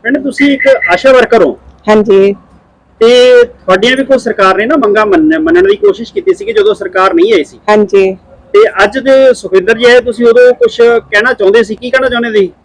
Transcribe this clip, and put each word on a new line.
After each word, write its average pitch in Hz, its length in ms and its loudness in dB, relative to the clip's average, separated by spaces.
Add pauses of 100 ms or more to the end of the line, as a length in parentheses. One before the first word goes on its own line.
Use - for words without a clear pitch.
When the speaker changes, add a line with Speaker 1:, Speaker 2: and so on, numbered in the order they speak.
Speaker 1:
ਪਿੰਡ 285 200 -4
ਤੁਸੀਂ 285 280 -2
ਇੱਕ 269 160 -2 (240)
ਆਸ਼ਾ 269 220 0
ਵਰਕਰ 233 300 2
ਹੋ। - 140 -2 (300)
Speaker 2:
ਹਾਂਜੀ। 202 460 2 (680)
Speaker 1:
ਤੇ 226 60 4 (360)
ਤੁਹਾਡੀਆਂ 233 540 -2
ਵੀ 269 60 -4
ਕੋਈ 262 160 0
ਸਰਕਾਰ 190 380 -2
ਨੇ 214 80 -4
ਨਾ 294 120 0
ਮੰਗਾਂ 415 280 0
ਮੰਨ-, 320 360 0
ਮੰਨਣ 349 260 2
ਦੀ 403 100 0
ਕੋਸ਼ਿਸ਼ 370 360 -2
ਕੀਤੀ 381 200 -2
ਸੀ 403 120 -6
ਕਿ 226 80 -8
ਜਦੋਂ 208 220 0
ਸਰਕਾਰ 185 380 -4
ਨਹੀਂ 190 200 0
ਆਈ 156 100 0
ਸੀ। - 160 -16 (100)
Speaker 2:
ਹਾਂਜੀ। 202 360 0 (480)
Speaker 1:
ਤੇ 403 100 4 (200)
ਅੱਜ 208 160 -4
ਦੇ 262 340 2
ਸੁਖਵਿੰਦਰ 190 440 -2
ਜੀ 240 80 -4
ਆਏ, 240 160 4
ਤੁਸੀਂ 233 240 -4
ਉਦੋਂ 247 300 4
ਕੁਛ 440 260 -2
ਕਹਿਣਾ 233 520 0
ਚਾਹੁੰਦੇ 208 300 0
ਸੀ, 208 120 -6
ਕੀ 247 140 -12
ਕਹਿਣਾ 262 200 -2
ਚਾਹੁੰਦੇ 233 300 -4
ਸੀ? 180 120 -2 (140)